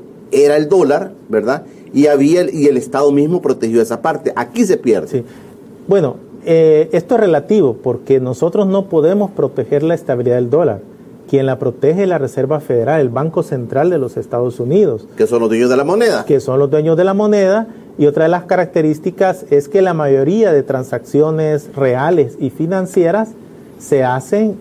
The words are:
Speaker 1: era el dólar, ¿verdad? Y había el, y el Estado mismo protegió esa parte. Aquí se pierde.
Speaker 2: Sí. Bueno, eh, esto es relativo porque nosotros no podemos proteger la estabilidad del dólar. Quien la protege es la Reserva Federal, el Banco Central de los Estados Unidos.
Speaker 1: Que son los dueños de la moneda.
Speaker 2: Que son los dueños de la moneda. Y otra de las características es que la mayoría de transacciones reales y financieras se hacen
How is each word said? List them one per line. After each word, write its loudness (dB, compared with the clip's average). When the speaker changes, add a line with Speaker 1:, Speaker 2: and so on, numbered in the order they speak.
Speaker 1:
era 4
el 0
dólar, 2
¿verdad? -2
Y 4
había 4
el, -4
y 0
el 4
Estado 0
mismo 0
protegió 0
esa -4
parte. -4
Aquí -2
se 0
pierde. 0
Speaker 2:
Sí. -6
Bueno, 0
eh, 4
esto 0
es 2
relativo 2
porque 0
nosotros -2
no -2
podemos 0
proteger -2
la 0
estabilidad -2
del -2
dólar. 0
Quien 2
la -2
protege 0
es 0
la 0
Reserva -4
Federal, 0
el 0
Banco -4
Central -4
de 0
los -6
Estados -4
Unidos. 0
Speaker 1:
Que 2
son 0
los 0
dueños 2
de 2
la 2
moneda. 0
Speaker 2:
Que 2
son -2
los 0
dueños 2
de 2
la 0
moneda. 0
Y 2
otra 2
de 2
las -2
características -2
es 2
que 0
la 0
mayoría 2
de 2
transacciones -2
reales 0
y -4
financieras -2
se 0
hacen -2